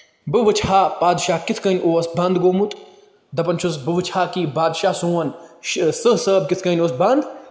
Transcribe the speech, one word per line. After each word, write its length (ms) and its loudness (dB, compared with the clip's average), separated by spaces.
बह 100 2
वुच 260 2
हा 220 4
पादशाह 500 0
कित 200 -4
कन 280 0
ओस 320 2
बंद 200 2
गोमुत, 340 2
दपन 220 0
छुस 200 -2
बह 160 -4
वुच 200 -2
हा 120 0
कि 200 -4
बादशाह 480 -2
सोन 400 -2
श-, 160 -4
सह 360 2
सब 340 2
कित 120 -2
कन 180 0
ओस 120 2
बंद 320 2